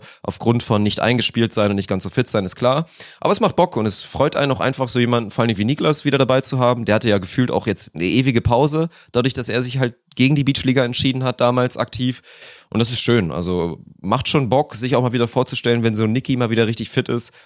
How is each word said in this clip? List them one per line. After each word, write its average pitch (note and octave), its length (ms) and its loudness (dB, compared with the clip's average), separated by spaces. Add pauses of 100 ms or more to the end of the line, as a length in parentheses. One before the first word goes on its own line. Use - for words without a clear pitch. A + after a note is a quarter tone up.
(220)
aufgrund A#2 420 -2
von G#2 180 0
nicht G#2 200 0
eingespielt A#2 520 0
sein G#2 180 2
und G2+ 40 -2
nicht G2 140 -4
ganz F#2 140 -2
so F#2+ 60 -4
fit - 200 0
sein, G2+ 160 2
ist F2 100 2
klar. C3+ 300 0 (340)
Aber F3 140 0
es - 80 2
macht G#3 160 0
Bock F3 180 2
und A2 100 0
es - 180 2
freut - 340 -2
einen C#3 160 0
auch - 80 -4
einfach, C3 260 -2
so B2 120 0
jemanden, A#2 300 0
vor A#2+ 140 -2
allem A2+ 140 0
wie G#2 80 0
Niklas, D3+ 400 0
wieder C#3+ 120 0
dabei C3 220 2
zu C3+ 200 0
haben. B2 260 0
Der G#2 100 2
hatte A2 140 0
ja G2+ 80 2
gefühlt G2 340 -2
auch - 160 -2
jetzt - 280 -2
eine E2 100 -2
ewige A#2 340 2
Pause, D3+ 480 2 (240)
dadurch, B2 220 0
dass - 160 0
er A#2 120 0
sich B2+ 180 -4
halt B2 160 -2 (200)
gegen C3 200 4
die C#3+ 80 0
Beachliga C3 420 0
entschieden C3 380 -2
hat, B2+ 180 -2
damals B2 340 2
aktiv. - 460 -4 (480)
Und G#2+ 100 -2
das A2+ 120 2
ist - 80 2
schön. A2+ 320 2
Also E2+ 480 -4 (200)
macht A2+ 280 -2
schon C#3 220 0
Bock, C3+ 260 0
sich B2+ 200 0
auch B2 60 2
mal B2 100 0
wieder A#2 160 0
vorzustellen, A#2+ 560 -2
wenn A2+ 120 0
so G#2+ 80 0
ein A2 80 0
Niki B2+ 260 -2
mal A#2+ 140 -2
wieder A2+ 160 2
richtig A2+ 240 -4
fit - 180 -2
ist, - 240 0 (120)